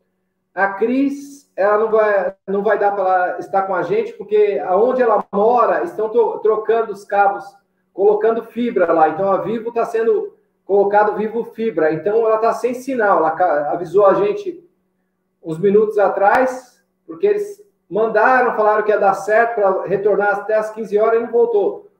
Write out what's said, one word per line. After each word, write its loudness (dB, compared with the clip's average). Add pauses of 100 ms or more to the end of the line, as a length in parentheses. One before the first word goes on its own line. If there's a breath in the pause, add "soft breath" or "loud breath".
(540)
A 0
Cris, -4
ela 2
não -2
vai, 0 (120)
não -2
vai 0
dar 0
pra -4
ela 0
estar -4
com -4
a -2
gente, -4
porque 0
aonde 2
ela 0
mora, 2
estão -6
to-, 0
trocando 0
os -14
cabos, 0 (480)
colocando 2
fibra -2
lá. 4
Então, -2
a 2
Vivo -6
tá -2
sendo -2 (280)
colocado 2
Vivo -6
Fibra. -2
Então, 0
ela 2
tá 0
sem -4
sinal. 0
Ela 0
ca-, 0
avisou 0
a 6
gente -4 (800)
uns -8
minutos 2
atrás, 0 (280)
porque -4
eles -2 (220)
mandaram, 2
falaram 2
que 0
ia 2
dar 2
certo 0
pra 0
retornar 0
até -4
às -4
quinze -4
horas 2
e -2
não -10
voltou. 0